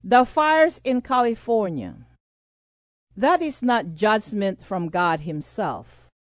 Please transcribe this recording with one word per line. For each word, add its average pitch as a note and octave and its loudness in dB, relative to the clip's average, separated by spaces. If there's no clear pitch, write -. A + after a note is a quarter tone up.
The B3 6
fires D#4 2
in B3+ 0
California, A3 -2
that D#4 2
is D4+ -6
not A3 0
judgment G#3 -2
from F3 -6
God E3+ 0
himself. D3+ -8